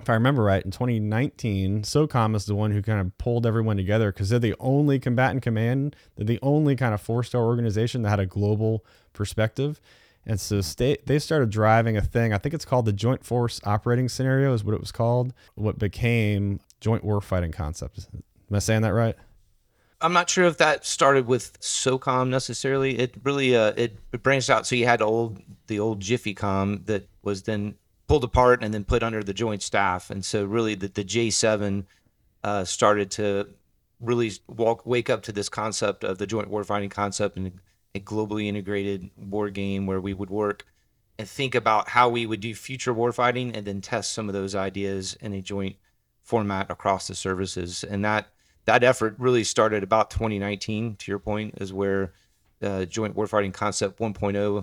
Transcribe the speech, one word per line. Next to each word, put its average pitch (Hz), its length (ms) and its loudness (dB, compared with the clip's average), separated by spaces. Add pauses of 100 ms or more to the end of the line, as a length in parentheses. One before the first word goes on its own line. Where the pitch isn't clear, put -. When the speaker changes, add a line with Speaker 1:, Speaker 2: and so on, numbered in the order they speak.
Speaker 1:
If - 80 -6
I 120 60 4
remember 123 280 4
right, 98 220 4
in 95 60 -6
twenty 123 280 -2
nineteen, 107 840 -2
socom 123 520 0
is 101 120 -2
the 104 80 -2
one 107 160 0
who 104 100 2
kind 104 200 0
of 92 180 -4
pulled 120 260 0
everyone 110 320 2
together 104 340 2
'cause 98 200 -2
they're 120 80 4
the 117 200 2
only 139 400 2
combatant 127 440 0
command, 120 520 0 (220)
they're 104 80 -6
the 110 160 0
only 143 340 2
kind 120 200 0
of 101 80 -4
four-star 120 420 -2
organization 117 580 0
that 104 60 0
had 101 120 2
a 95 40 2
global 107 580 0 (300)
perspective. 110 680 -2 (460)
And 107 160 -2
so 101 220 0
sta-, 123 420 0
they 139 140 2
started 143 320 0
driving 110 480 4
a - 20 2
thing, 113 320 2
I 101 60 2
think 147 160 -2
it's 151 100 -8
called 123 220 2
the 104 80 2
Joint 117 300 0
Force 120 400 -2
Operating 120 440 0
Scenario 135 460 2
is 107 100 0
what 104 100 0
it - 60 -2
was - 120 -10
called, 123 420 0 (200)
what 104 240 -2
became 104 800 0 (200)
Joint 110 240 0
Warfighting 92 480 -2
Concepts. 76 640 -8
Am - 80 -16 (340)
I - 20 2
saying 110 240 2
that 104 120 2
right? 113 220 0 (840)
Speaker 2:
I'm 170 140 2
not 175 160 4
sure 180 160 4
if 165 100 4
that 151 300 2
started 135 400 4
with 120 340 -2
socom 127 720 0
necessarily. 135 680 -2
It 120 240 -2
really, 135 320 2
uh, 110 220 4
it, 117 220 -2 (140)
it 120 100 -8
branched 135 260 2
out. 113 180 4
So - 80 -2
you 120 120 2
had 120 160 4
old, 110 400 0 (240)
the 107 120 -2
old 104 220 -2
Jiffycom 98 880 -2
that 101 200 -4 (160)
was 101 200 -4
then 104 320 -4 (320)
pulled 147 180 4
apart 123 400 6
and 107 100 -2
then 104 100 -6
put 117 180 2
under 113 200 -2
the 98 120 -4
Joint 107 280 -2
Staff. 95 480 0
And 98 140 -6
so 104 200 -2
really 110 300 0
the, 98 140 -6
the 104 160 -4
J 113 260 0
seven, 101 560 0 (560)
uh, 101 220 -2
started 104 480 2
to 104 360 -2 (520)
really 120 280 0
s-, 95 200 -10
walk, 117 360 0
wake 120 240 0
up 113 140 0
to 110 100 -10
this 101 160 -4
concept 107 540 -4
of 95 160 -4
the 101 80 -4
joint 104 240 -4
warfighting 101 400 -2
concept 101 460 -4
and 92 240 -8 (340)
a 98 60 -8
globally 107 460 -4
integrated 101 720 -4
war 104 340 -6
game 98 360 -4
where 95 140 -2
we 98 140 -6
would 92 160 -8
work 104 340 -4 (540)
and 104 100 -12
think 131 260 -4
about 110 360 2
how 123 180 6
we 120 160 0
would 107 160 -4
do 113 140 -8
future 127 400 -6
warfighting 120 600 0
and 104 120 -10
then 98 140 -6
test 104 320 -4
some 107 160 -6
of 98 40 -6
those 98 220 -4
ideas 98 640 -4
in 107 140 -8
a 95 80 -8
joint 98 340 -6 (460)
format 101 480 -2
across 95 360 -2
the 95 80 -10
services. 92 680 -6
And 101 200 -4
that, 107 240 0 (360)
that 113 200 6
effort 110 340 4
really 123 240 4
started 107 400 2
about 104 280 2
twenty 110 280 -2
nineteen, 104 580 -4
to - 140 -12
your 101 80 -4
point, 107 420 -6
is 95 120 -8
where, 98 400 0 (500)
uh, 95 220 -2
Joint 101 320 -4
Warfighting 101 380 0
Concept 101 440 -2
one 113 140 -2
point 101 240 -2
oh. 101 260 0